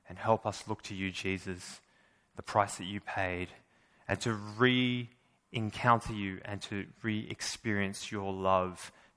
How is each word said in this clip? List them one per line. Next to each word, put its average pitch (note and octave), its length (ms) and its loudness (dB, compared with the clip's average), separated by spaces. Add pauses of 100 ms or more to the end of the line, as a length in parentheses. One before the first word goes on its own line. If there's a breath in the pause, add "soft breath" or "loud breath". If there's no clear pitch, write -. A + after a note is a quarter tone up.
and F#2 100 -14
help A2 280 4
us G#2 220 -6
look G#2+ 140 -4
to - 120 -10
you, F#2+ 160 -2
Jesus, F#2 720 -6 (560 soft breath)
the - 60 -14
price G2+ 340 2
that F#2 80 -10
you G2 160 -4
paid, F2+ 480 -4 (580 soft breath)
and G2 140 0
to A#2 140 0
re-encounter A#2+ 1800 2
you G2 320 -4
and G2+ 180 -8
to G2+ 240 -6 (160)
re-experience G#2+ 1080 -2
your G2 200 -4
love F#2+ 600 2 (240 soft breath)